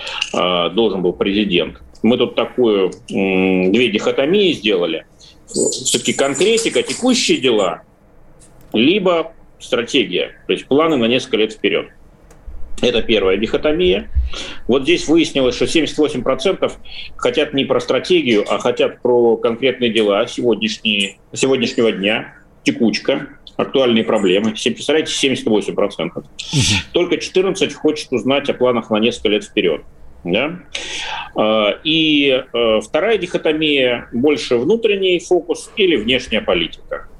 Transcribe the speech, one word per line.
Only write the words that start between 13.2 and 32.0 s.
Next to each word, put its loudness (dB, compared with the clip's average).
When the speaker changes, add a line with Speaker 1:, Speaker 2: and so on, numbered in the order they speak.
Speaker 1:
дихотомия. 0
Вот 2
здесь 0
выяснилось, 2
что 0
семьдесят 0
восемь 0
процентов 0
хотят 0
не 0
про 0
стратегию, 2
а 0
хотят 0
про 4
конкретные 0
дела 2
сегодняшние, -2
сегодняшнего 0
дня, -2
текучка, -2
актуальные 2
проблемы. 2
Се-, -4
представляете, -2
семьдесят -2
восемь 0
процентов. -4
Speaker 2:
Мгм. 0
Speaker 1:
Только 0
четырнадцать -2
хочет -2
узнать 0
о -2
планах 0
на 2
несколько 0
лет 0
вперёд. 0
Да? -2
А, 2
и, 2